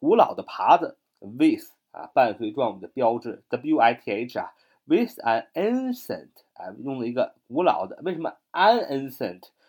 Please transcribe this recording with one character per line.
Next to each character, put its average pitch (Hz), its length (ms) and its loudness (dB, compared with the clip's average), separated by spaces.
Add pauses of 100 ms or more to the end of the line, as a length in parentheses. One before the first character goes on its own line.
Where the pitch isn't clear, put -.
古 233 160 4
老 - 180 4
的 95 80 -10
耙 - 360 2
子， - 200 -6 (220)
with， 127 480 0 (240)
啊， - 200 -16
伴 120 240 4
随 107 140 -6
状 110 280 -4
语 - 20 -18
的 - 80 -16
标 120 300 0
志 - 300 -10
，W 143 300 -2
I 117 160 6
T 123 160 -10
H 110 300 -4
啊， 90 120 -10 (340)
with 220 340 0
an 113 340 0
ancient 240 760 -4 (300)
啊， 92 140 -14 (100)
用 135 160 -6
了 113 60 -4
一 120 60 -4
个 120 220 -2 (140)
古 143 140 -2
老 98 240 0
的， 95 180 -16
为 185 80 -4
什 165 80 -8
么 - 160 -8 (160)
an 214 340 4
ancient？ 131 580 -8 (240)